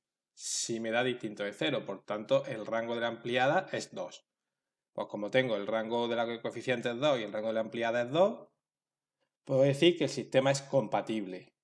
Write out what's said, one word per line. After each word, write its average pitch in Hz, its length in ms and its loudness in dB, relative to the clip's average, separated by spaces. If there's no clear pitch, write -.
sí - 480 -6
me 113 100 -4
da 120 140 2
distinto 110 400 -4
de 101 80 -4
cero, 127 320 -2
por 98 200 -10
tanto 110 420 0
el 110 180 -8
rango 113 300 -2
de 117 80 -2
la 117 60 0
ampliada 127 640 0
es - 220 -6
dos. - 320 -10
Pues - 140 -6
como 104 220 -6
tengo 127 260 2
el 101 100 -4
rango 113 420 0
de 117 80 -2
la 117 240 -2
coeficiente 117 500 -2
es 117 80 -4
dos 139 200 2
y 110 60 -4
el 101 80 -8
rango 107 160 -2
de 110 60 0
la 113 60 2
ampliada 117 420 0
es 120 80 -4
dos, 190 380 2
puedo 135 180 4
decir 156 360 6
que 156 60 0
el 131 60 0
sistema 135 400 2
es 139 120 0
compatible. 104 920 -2